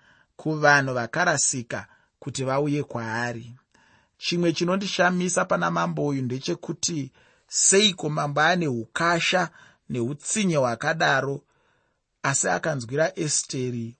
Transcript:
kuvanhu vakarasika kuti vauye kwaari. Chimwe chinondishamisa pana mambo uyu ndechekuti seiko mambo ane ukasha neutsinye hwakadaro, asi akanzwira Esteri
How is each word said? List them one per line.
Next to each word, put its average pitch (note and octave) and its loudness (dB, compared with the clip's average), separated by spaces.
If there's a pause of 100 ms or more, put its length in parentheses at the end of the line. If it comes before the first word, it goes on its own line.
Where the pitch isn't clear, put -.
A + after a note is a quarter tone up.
(360)
kuvanhu C#3+ 4
vakarasika B2+ -2 (320)
kuti C3+ -8
vauye C#3+ 0
kwaari. A#2 -6 (600)
Chimwe F3 0
chinondishamisa F3+ 0
pana E3+ 0
mambo E3+ -2
uyu C#3 -2
ndechekuti C#3 -6 (360)
seiko G3 4
mambo D3+ 0
ane E3 4
ukasha E3 0 (380)
neutsinye D3 -2
hwakadaro, C#3 0 (800)
asi C#3 0
akanzwira D#3 -2
Esteri B2+ -4